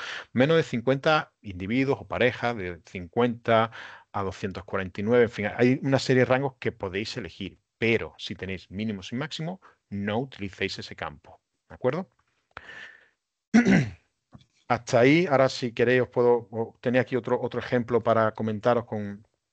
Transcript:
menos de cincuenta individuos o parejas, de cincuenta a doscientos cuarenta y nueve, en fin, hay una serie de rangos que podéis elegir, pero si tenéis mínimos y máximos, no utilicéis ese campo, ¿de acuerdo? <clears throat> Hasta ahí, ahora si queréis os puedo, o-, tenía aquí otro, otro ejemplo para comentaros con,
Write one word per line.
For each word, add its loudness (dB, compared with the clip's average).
menos 2
de 4
cincuenta 0
individuos -2
o -16
parejas, 0
de -8
cincuenta 2
a -4
doscientos -8
cuarenta -6
y -4
nueve, 4
en 2
fin, -6
hay 4
una 2
serie 2
de 4
rangos 0
que -4
podéis -8
elegir, -12
pero 0
si -12
tenéis -10
mínimos -8
y -6
máximos, -8
no -4
utilicéis -8
ese -16
campo, -14
¿de -20
acuerdo? -4
<clears throat> 0
Hasta 2
ahí, 6
ahora 4
si -6
queréis 2
os -2
puedo, 2
o-, -8
tenía 2
aquí -4
otro, -2
otro -6
ejemplo 0
para 2
comentaros 0
con, -10